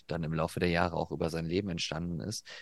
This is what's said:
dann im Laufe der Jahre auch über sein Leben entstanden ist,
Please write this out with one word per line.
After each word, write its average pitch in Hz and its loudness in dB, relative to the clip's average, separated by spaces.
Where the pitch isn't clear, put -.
dann 82 -2
im 78 -2
Laufe 80 0
der 90 6
Jahre 85 4
auch 80 0
über 82 0
sein 82 -2
Leben 92 0
entstanden 85 -2
ist, 101 -6